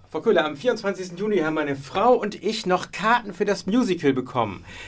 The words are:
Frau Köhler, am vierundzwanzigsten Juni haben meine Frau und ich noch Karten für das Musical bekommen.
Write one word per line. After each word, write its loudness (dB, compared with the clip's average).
Frau -6
Köhler, 4
am -4
vierundzwanzigsten -2
Juni 0
haben 0
meine -2
Frau 2
und -2
ich -4
noch 0
Karten 0
für -2
das -2
Musical 2
bekommen. -2